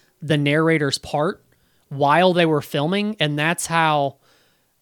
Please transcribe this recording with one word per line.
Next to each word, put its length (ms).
the 160
narrator's 600
part 460
while 440
they 120
were 160
filming. 580
And 200
that's 280
how, 500